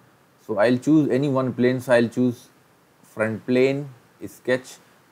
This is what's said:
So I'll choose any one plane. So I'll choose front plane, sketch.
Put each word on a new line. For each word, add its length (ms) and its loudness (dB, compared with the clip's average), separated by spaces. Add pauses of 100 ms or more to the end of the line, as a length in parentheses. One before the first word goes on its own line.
(460)
So 120 -6
I'll 180 2
choose 320 2
any 220 0
one 240 -2
plane. 260 0
So 140 0
I'll 160 2
choose 380 -4 (540)
front 440 -8
plane, 420 0 (380)
sketch. 500 -6 (360)